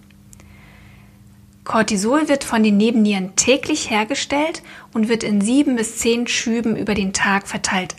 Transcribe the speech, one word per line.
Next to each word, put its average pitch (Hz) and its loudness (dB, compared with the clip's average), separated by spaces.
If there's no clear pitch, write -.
Cortisol 220 0
wird 277 0
von 226 0
den 208 4
Nebennieren 208 2
täglich 285 0
hergestellt 277 -2
und 220 0
wird 226 0
in 208 0
sieben 254 2
bis 220 -4
zehn 233 0
Schüben 226 -2
über 202 -2
den 190 -2
Tag 196 0
verteilt 190 -4